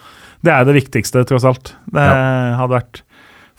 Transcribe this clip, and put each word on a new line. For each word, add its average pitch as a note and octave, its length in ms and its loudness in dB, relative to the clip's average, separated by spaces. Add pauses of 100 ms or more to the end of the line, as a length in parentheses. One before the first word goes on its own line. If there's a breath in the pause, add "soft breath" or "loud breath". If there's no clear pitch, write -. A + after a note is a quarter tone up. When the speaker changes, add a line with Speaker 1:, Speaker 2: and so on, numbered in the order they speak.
(420 loud breath)
Speaker 1:
Det E3 80 2
er C3 160 4
det C#3+ 80 4
viktigste, B2+ 540 -2
tross B2+ 180 0
alt. - 300 -4 (100)
Det - 160 -2
Speaker 2:
Ja. C3 560 0
Speaker 1:
hadde B2+ 160 -2
vært - 280 -6 (560 soft breath)